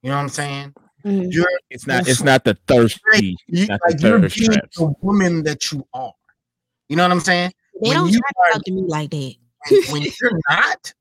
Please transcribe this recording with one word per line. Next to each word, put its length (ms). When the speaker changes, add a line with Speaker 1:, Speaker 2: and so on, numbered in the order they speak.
Speaker 1:
You 80
know 60
what 60
I'm 60
saying? 440
Speaker 2:
Mm-hmm. 260
Speaker 1:
You're 180
Speaker 3:
It's 180
not, 120
Speaker 1:
also 120
Speaker 3:
it's 120
not 220
the 120
thirsty, 680
Speaker 1:
you, 200
Speaker 3:
not 180
the 80
Speaker 1:
like, 80
you're 200
Speaker 3:
thirst 160
Speaker 1:
being 140
Speaker 3:
traps. 260
Speaker 1:
the 240
woman 420
that 280
you 220
are. 200
You 60
know 80
what 80
I'm 80
saying? 320
Speaker 2:
They 60
Speaker 1:
When 40
Speaker 2:
don't 180
Speaker 1:
you 80
Speaker 2:
try 100
to 100
Speaker 1:
are 20
Speaker 2:
talk 120
to 60
me 160
like 240
that. 220
Speaker 1:
when, 140
when 40
you're 180
not 520